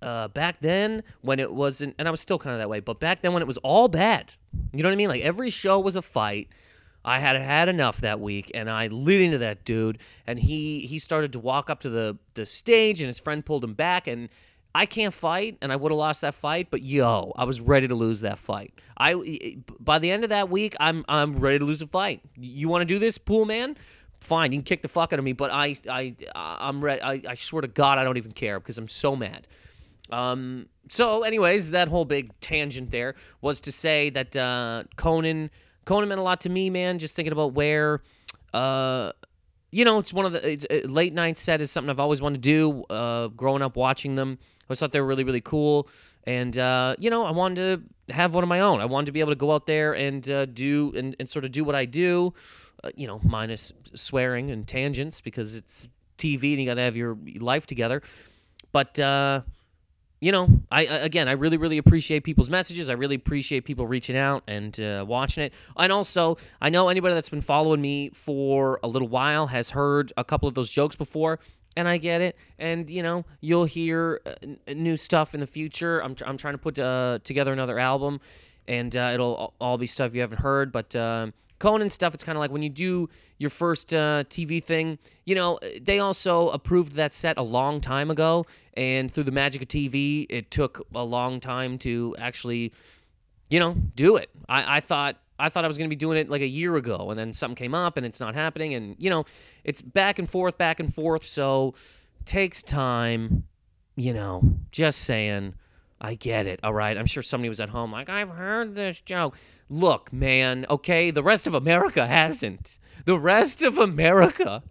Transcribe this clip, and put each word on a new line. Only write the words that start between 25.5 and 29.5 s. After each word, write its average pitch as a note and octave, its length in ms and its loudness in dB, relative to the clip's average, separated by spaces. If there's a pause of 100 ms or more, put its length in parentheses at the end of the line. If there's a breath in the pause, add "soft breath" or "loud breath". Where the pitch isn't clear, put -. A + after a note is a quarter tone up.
I, C#3+ 220 0 (140)
I, B2+ 260 -6 (200)
I'm B2+ 500 -6
re-, C#3 160 0
I, C3+ 280 -4
I B2 60 -8
swear D#3 280 -6
to C3+ 60 -6
God, C#3 300 4
I C3 60 2
don't B2+ 140 0
even A2 140 -10
care, G2+ 280 -6
because - 180 -12
I'm A2+ 100 -12
so C#3 280 -2
mad. - 320 -8 (600 soft breath)